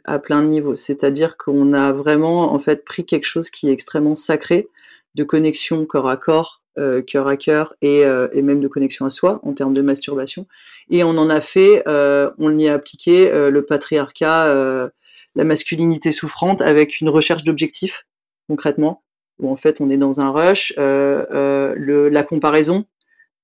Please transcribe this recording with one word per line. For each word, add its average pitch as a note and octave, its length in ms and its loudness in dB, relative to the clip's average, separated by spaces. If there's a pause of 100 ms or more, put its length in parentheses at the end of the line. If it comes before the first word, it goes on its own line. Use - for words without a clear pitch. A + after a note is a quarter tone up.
à D3 140 -4
plein D3 240 0
de D3+ 40 2
niveaux. D3 300 0
C'est-à-dire C#3+ 600 -2
qu'on C#3+ 360 2
a C#3 180 2
vraiment, D3+ 640 0
en C#3+ 60 0
fait, D3 260 -2
pris - 220 -10
quelque D3 180 -2
chose - 260 -6
qui - 180 -4
est C3+ 40 2
extrêmement D3+ 420 -2
sacré, E3 540 -2 (460)
de D3 100 -4
connexion D#3 600 0
corps C#3 240 -2
à C3 80 -2
corps, D#3+ 440 -2 (180)
euh, C3 240 -2
cœur C3+ 240 -2
à C#3 100 0
cœur D3+ 460 -2
et, C#3+ 220 4
euh, B2+ 280 2
et C#3 100 0
même C#3+ 180 2
de C#3 80 -2
connexion C3+ 380 -4
à C#3 40 -6
soi F#3 320 -2
en D3 100 -8
termes C#3 220 -4
de C#3 80 0
masturbation. C#3 640 -4 (460)
Et F3 140 2
on E3 60 2
en D#3+ 200 2
a D3+ 100 0
fait, G3 460 4
euh, C#3+ 520 2
on D#3 200 0
y D#3 100 2
a D3 60 2
appliqué, F3 560 2
euh, D3 200 2
le C#3+ 140 2
patriarcat, D#3 840 0
euh, C3 420 0 (460)
la - 100 0
masculinité D#3+ 680 0
souffrante F3 480 -2
avec D3+ 400 2
une D#3 80 0
recherche D#3 360 2
d'objectifs, D#3+ 640 -4 (420)
concrètement, D3+ 540 -2 (360)
où C3+ 120 -4
en C3+ 60 -4
fait D#3 240 0
on C#3 100 0
est C#3 60 2
dans C#3 240 0
un C#3 100 0
rush, F3 480 0
euh, C#3 540 0
euh, C#3 440 -2
le, C#3+ 320 2
la D3 140 2
comparaison, D#3 640 0 (580)